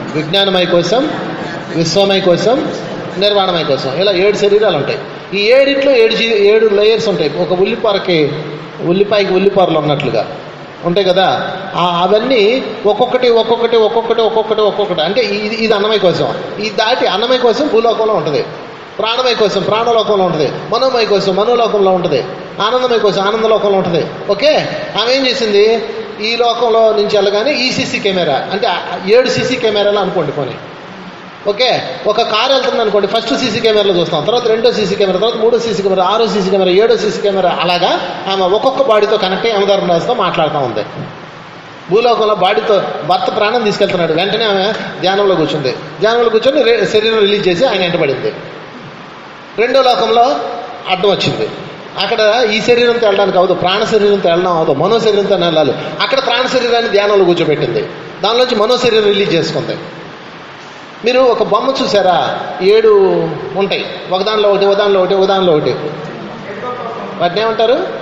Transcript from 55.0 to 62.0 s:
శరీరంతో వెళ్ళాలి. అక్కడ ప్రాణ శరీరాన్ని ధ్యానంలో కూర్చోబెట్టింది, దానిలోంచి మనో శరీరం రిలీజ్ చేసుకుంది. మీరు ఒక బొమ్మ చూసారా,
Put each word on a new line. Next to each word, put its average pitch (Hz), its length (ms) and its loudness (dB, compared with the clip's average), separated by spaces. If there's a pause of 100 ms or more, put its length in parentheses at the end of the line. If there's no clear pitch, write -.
శరీరంతో 202 360 2
వెళ్ళాలి. 175 380 2 (260)
అక్కడ 262 260 0
ప్రాణ 240 200 0
శరీరాన్ని 233 440 0
ధ్యానంలో 202 340 4
కూర్చోబెట్టింది, 147 580 0 (420)
దానిలోంచి 240 300 2
మనో 220 220 2
శరీరం 226 280 2
రిలీజ్ 202 300 2
చేసుకుంది. 127 420 -2 (1300)
మీరు 254 160 2
ఒక 233 220 2
బొమ్మ 226 400 0
చూసారా, 180 580 0 (220)